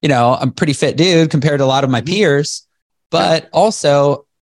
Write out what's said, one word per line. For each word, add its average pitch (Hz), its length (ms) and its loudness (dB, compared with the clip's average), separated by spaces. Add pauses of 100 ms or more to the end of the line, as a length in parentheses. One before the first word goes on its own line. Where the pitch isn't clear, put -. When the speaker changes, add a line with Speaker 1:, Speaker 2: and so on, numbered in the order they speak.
Speaker 1:
you 160 60 0
know, 123 320 2
I'm 131 80 -2
a - 40 -4
pretty 156 200 -2
fit 135 240 -2
dude 165 340 2
compared 147 280 -2
to 139 60 0
a - 20 2
lot 135 180 0
of 131 60 0
my 120 100 0
Speaker 2:
Mm-hmm. 151 140 -6
Speaker 1:
peers, 151 520 -2 (440)
but 165 340 0
Speaker 2:
Yeah. - 80 -20
Speaker 1:
also 143 720 0 (180)